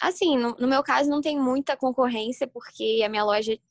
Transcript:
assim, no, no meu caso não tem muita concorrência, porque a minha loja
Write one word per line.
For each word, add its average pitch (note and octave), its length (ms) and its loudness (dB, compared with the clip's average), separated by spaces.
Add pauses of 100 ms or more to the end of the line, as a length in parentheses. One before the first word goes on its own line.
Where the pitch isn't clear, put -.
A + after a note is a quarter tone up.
assim, F4 360 2
no, A#3+ 220 0
no B3 80 -2
meu C4+ 160 2
caso C#4+ 280 2
não D4 100 0
tem D4 180 -2
muita C4+ 380 0
concorrência, B3 680 -2
porque A3+ 580 -2
a G#3 40 0
minha G#3+ 160 0
loja G#3+ 340 0 (120)